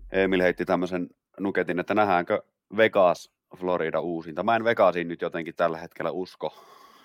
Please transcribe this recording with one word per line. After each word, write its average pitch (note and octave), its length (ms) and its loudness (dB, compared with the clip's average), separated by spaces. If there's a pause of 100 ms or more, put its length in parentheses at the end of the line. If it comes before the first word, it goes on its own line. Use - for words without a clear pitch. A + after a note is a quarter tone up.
(100)
Emil F#2+ 300 2
heitti F2+ 240 0
tämmösen F2+ 440 -2 (320)
nuketin, F2+ 380 -2
että F2+ 160 -4
nähdäänkö G2+ 480 2 (340)
Vegas G2+ 560 4 (240)
Florida E2 440 -2
uusinta. E2 420 -6
Mä A2+ 140 2
en A2+ 80 -2
Vegasiin F2+ 440 2
nyt E2+ 140 -8
jotenkin E2 320 -6
tällä E2 240 0
hetkellä E2 320 -8
usko, F2 440 -8 (500)